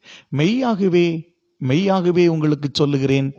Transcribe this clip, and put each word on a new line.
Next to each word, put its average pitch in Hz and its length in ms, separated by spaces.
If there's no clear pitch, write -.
மெய்யாகவே, 175 1080
மெய்யாகவே 175 680
உங்களுக்கு 151 460
சொல்லுகிறேன்" 135 640